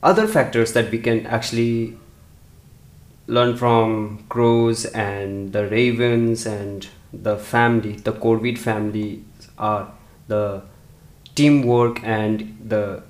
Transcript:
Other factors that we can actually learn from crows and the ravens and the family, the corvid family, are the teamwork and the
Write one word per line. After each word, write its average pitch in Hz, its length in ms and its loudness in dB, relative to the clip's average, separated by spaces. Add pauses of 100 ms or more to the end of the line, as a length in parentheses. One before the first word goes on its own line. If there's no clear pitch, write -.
Other 208 260 4
factors 120 460 2
that 113 160 2
we 113 100 -2
can 113 260 0
actually 117 720 -2 (1300)
learn 120 320 0
from 110 720 0
crows 117 560 2
and 98 680 -6
the 104 160 -2
ravens 117 760 0
and 101 420 -8 (240)
the - 240 -4
family, 117 580 0
the 107 200 -4
corvid 113 440 0
family, 107 680 -4 (340)
are 104 340 -4 (360)
the 104 340 -2 (760)
teamwork 120 680 4
and 107 540 -2 (100)
the 104 420 -2